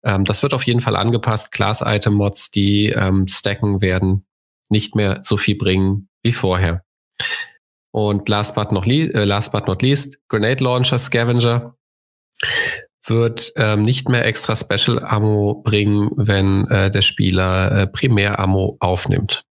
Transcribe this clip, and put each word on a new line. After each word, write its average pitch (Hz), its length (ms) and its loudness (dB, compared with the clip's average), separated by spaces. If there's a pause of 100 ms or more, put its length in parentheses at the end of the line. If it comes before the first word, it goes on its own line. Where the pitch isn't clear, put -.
Ähm, 98 200 2
das 98 180 0
wird 143 120 0
auf 131 80 -2
jeden 120 180 0
Fall 110 160 0
angepasst. 110 560 -2
Class-Item-Mods, 104 960 0
die, 101 380 2
ähm, 95 380 0
stacken 101 560 -2
werden, 92 420 0 (460)
nicht 104 240 0
mehr 104 280 0
so - 140 0
viel 101 220 0
bringen 95 500 0 (140)
wie - 100 0
vorher. 90 500 0 (1080)
Und 104 380 0
last 104 240 0
but 104 180 -2
not 95 140 0
le-, 147 260 0
äh, 104 140 0
last 101 260 0
but 104 140 -2
not 92 160 -2
least, 139 360 0 (120)
Grenade 120 340 0
Launcher, 123 340 0
Scavenger 120 760 0 (1300)
wird, 117 460 -2
ähm, 107 280 0
nicht 127 260 0
mehr 123 160 2
extra - 320 -2
Special - 480 0
Ammo 107 600 0
bringen, 104 520 2
wenn, 98 500 2
äh, 95 240 2
der 101 120 0
Spieler, 92 680 0
äh, 98 160 2
Primär 104 540 0
Ammo 95 400 0
aufnimmt. 92 720 -2